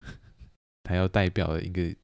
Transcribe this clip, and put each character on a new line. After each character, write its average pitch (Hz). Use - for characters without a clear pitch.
<laughs> -
它 87
要 92
代 92
表 82
一 -
个 90